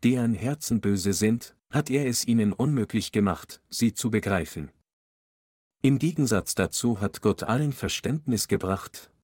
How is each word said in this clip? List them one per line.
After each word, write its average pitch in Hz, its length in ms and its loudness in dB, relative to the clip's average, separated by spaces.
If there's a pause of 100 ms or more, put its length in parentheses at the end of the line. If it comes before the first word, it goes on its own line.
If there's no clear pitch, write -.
deren 120 320 2
Herzen 120 460 -2
böse 98 320 0
sind, 107 420 0 (160)
hat 147 180 0
er 139 160 0
es 120 220 -2
ihnen 110 260 4
unmöglich 120 580 -2
gemacht, 101 480 0 (120)
sie 117 240 2
zu 120 160 -2
begreifen. 92 580 -2 (1120)
Im 139 160 4
Gegensatz 135 560 0
dazu 101 480 0
hat - 220 -6
Gott 104 180 2
allen 135 320 0
Verständnis 127 760 -2
gebracht, - 600 -4 (140)